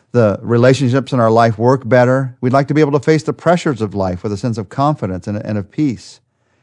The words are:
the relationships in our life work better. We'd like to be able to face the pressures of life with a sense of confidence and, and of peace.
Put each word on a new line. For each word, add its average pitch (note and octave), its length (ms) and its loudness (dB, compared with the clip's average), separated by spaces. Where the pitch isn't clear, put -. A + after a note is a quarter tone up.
the A2 320 2
relationships B2 680 2
in C3 60 0
our A2+ 120 2
life A2+ 260 2
work A#2+ 320 0
better. B2+ 500 2
We'd B2 140 -2
like C#3 140 2
to D3+ 80 -4
be D3+ 60 4
able C#3+ 100 2
to C#3+ 80 0
face D#3 240 0
the C#3+ 100 -4
pressures E3 480 -2
of G2 140 -6
life F#2 260 -4
with A2 100 -6
a G2+ 60 -4
sense B2 220 -6
of F#2+ 100 -10
confidence C#3 560 -4
and, G#2 180 -8
and G#2+ 140 -6
of F#2 140 -10
peace. C3+ 500 -6